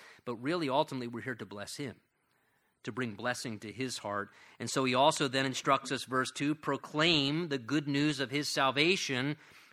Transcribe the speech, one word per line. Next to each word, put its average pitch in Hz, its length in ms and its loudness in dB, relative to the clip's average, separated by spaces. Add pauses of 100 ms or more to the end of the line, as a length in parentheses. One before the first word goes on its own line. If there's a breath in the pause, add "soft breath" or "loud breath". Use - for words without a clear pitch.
(260 loud breath)
but 120 100 -6
really, 147 320 -2
ultimately, 135 400 0
we're 117 160 -8
here 127 120 -6
to 110 100 -10
bless 101 320 -12
him. 135 180 -8 (880)
To - 80 -8
bring 117 200 -4
blessing 113 480 -4
to 107 120 -10
his 120 280 -6
heart. 101 300 -4 (300 loud breath)
And 113 100 -6
so 135 160 2
he 123 100 2
also 147 320 6
then 135 180 2
instructs 135 460 2
us, 131 140 -2
verse 131 260 0
two, 147 240 0
"Proclaim 151 920 2
the 139 80 0
good 135 300 -2
news 143 320 2
of 127 120 -2
his 143 200 -2
salvation 143 880 2 (360 loud breath)